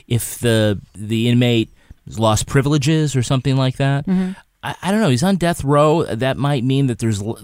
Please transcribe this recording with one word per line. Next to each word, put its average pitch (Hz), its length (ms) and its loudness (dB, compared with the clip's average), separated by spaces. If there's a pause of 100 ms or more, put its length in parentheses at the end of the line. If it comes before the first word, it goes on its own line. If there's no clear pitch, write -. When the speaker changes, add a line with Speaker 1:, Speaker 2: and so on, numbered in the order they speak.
Speaker 1:
if - 320 -4
the, 107 420 2 (140)
the 110 340 -2
inmate 120 420 2 (360)
has - 120 -12
lost 110 280 2
privileges 147 680 2
or 131 80 0
something 135 340 0
like 131 200 0
that. 139 300 -2
Speaker 2:
Mm-hmm. 185 260 -2 (300)
Speaker 1:
I, 123 200 -10
I 170 80 -2
don't 214 100 0
know. 208 80 2
He's 123 140 2
on 196 140 2
death 170 280 -2
row. 147 400 4
That 131 320 -2
might 135 280 -2
mean 135 240 2
that 117 100 -2
there's 110 240 -2
l-, 101 220 -8